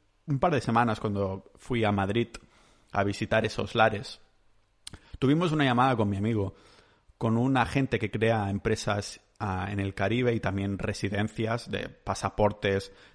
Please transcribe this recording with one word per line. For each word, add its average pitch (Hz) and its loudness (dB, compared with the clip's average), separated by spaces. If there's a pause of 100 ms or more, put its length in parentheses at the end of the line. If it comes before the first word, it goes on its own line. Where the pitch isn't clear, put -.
(280)
un 139 0
par 175 2
de 123 2
semanas, 117 4
cuando 101 -2
fui 117 -2
a 104 6
Madrid 104 2 (640)
a 101 2
visitar 110 0
esos 110 -4
lares, 110 2 (1000)
tuvimos 151 2
una 151 2
llamada 127 4
con 107 0
mi 98 -2
amigo, 104 -2 (640)
con 113 0
una 123 2
gente 127 0
que 104 -4
crea 110 0
empresas, 104 -4 (180)
ah, 98 -4
en 101 -4
el 98 -4
Caribe 117 0
y 110 -2
también 98 -4
residencias 107 -4
de 98 -6
pasaportes, 101 -2 (220)